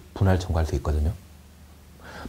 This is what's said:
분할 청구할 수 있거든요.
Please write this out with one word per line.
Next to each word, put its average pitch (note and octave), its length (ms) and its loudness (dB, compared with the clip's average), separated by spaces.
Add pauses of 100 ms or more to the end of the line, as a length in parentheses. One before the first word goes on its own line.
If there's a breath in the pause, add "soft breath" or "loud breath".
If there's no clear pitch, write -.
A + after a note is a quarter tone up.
(140)
분할 F#2 240 4
청구할 D#2+ 280 0
수 - 100 -4
있거든요. D2+ 360 0 (1160 loud breath)